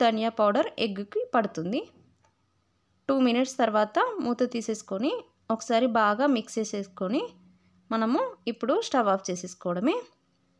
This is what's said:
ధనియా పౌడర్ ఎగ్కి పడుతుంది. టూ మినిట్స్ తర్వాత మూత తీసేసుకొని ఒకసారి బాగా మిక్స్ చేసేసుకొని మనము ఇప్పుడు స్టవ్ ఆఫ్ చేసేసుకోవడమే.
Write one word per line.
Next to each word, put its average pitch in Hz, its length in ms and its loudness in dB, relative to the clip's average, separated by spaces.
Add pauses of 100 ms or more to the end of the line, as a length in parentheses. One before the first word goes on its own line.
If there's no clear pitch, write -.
ధనియా 226 340 2
పౌడర్ 226 320 2 (160)
ఎగ్కి 202 360 -4 (120)
పడుతుంది. 202 480 -2 (1300)
టూ 277 80 2 (100)
మినిట్స్ 247 360 0
తర్వాత 214 360 2 (260)
మూత 240 320 0
తీసేసుకొని 220 560 -4 (440)
ఒకసారి 233 320 2 (120)
బాగా 214 280 4 (100)
మిక్స్ - 220 -6
చేసేసుకొని 208 600 -4 (720)
మనము 226 300 0 (320)
ఇప్పుడు 240 220 0 (120)
స్టవ్ 220 280 2
ఆఫ్ 196 140 -6
చేసేసుకోవడమే. 180 680 -4 (600)